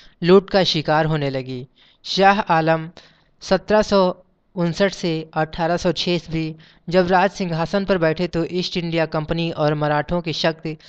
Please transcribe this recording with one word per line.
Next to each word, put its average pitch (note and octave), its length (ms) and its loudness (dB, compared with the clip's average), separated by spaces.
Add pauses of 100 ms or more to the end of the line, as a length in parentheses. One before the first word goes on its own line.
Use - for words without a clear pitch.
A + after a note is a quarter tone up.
(220)
लूट F#3+ 280 6
का F#3+ 140 2
शिकार D#3 420 0
होने D3+ 240 -2
लगी। C3 380 -8 (360)
शाह G3 360 4
आलम D#3+ 500 2 (500)
सत्रह G3+ 420 2
सौ F#3+ 420 2 (300)
उनसठ F3+ 380 0
से D#3+ 420 -6
अठारह E3 420 -2
सौ F3 160 0
छह - 180 -4
ईस्वी D#3+ 460 -4 (320)
जब F3+ 180 2
राज F#3 240 4
सिंहासन F3 540 -4
पर F#3 140 0
बैठे E3 300 0
तो E3 220 -4
ईस्ट F3+ 260 -6
इंडिया E3 300 -2
कंपनी E3 440 -4
और D3+ 240 0
मराठों D3+ 460 -2
की E3 120 -6
शक्ति D#3+ 460 -4 (100)